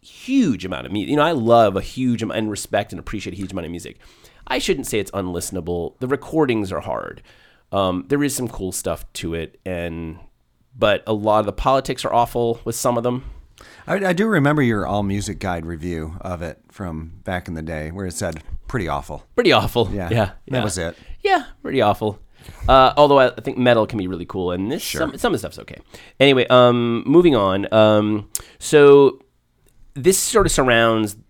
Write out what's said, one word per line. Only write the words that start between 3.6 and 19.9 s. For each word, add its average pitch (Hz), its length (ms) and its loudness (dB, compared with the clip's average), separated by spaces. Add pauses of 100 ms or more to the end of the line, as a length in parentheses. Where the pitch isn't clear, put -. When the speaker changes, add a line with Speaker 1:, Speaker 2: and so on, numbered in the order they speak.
Speaker 1:
of 80 60 -10
music. 85 280 -14 (480)
I 247 120 -4
shouldn't 170 280 -4
say 113 120 -2
it's 98 120 -6
unlistenable. 87 880 -6
The 127 80 -6
recordings 127 640 -2
are 78 100 -6
hard. 50 400 -8 (500)
Um, 92 380 -2
there 143 140 0
is 135 120 -4
some 127 120 -6
cool 95 240 -8
stuff - 420 -8
to 82 200 -8
it, 82 320 -10
and, 82 540 -8 (580)
but 104 300 2
a 110 60 -2
lot 107 260 0
of 107 60 -2
the 98 80 -6
politics 135 520 -2
are - 80 -2
awful 117 520 0
with 117 100 -6
some 120 220 -2
of 113 60 -4
them. 123 200 -2 (640)
Speaker 2:
I, 190 200 -2
I 180 60 0
do 196 140 0
remember 151 340 2
your 110 240 0
All 101 180 -2
Music 98 360 -6
Guide 87 260 -6
review 82 560 -8
of 90 200 -10
it 85 180 -12 (100)
from 80 440 -12 (100)
back 90 240 -8
in 90 60 -10
the 80 80 -8
day, 78 300 -8
where 95 140 -10
it 87 80 -8
said, 82 300 -8 (240)
"Pretty 104 200 -6
awful." 73 380 -8 (100)
Speaker 1:
Pretty 170 180 4
awful. 107 380 2